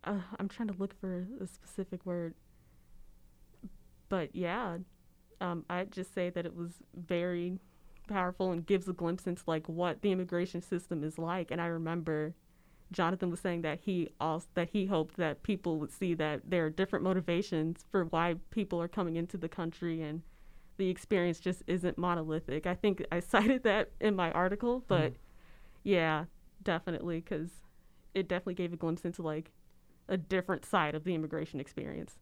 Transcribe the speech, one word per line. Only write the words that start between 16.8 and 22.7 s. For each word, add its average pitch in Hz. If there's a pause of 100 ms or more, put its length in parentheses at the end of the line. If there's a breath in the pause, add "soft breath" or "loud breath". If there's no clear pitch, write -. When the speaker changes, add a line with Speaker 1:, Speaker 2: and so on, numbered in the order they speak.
Speaker 1:
motivations 175
for 180
why 165 (160)
people 185
are 170
coming 175
into 170
the 165
country, 165
and 156 (560 soft breath)
the 190
experience 175
just -
isn't 180
monolithic. 160
I 180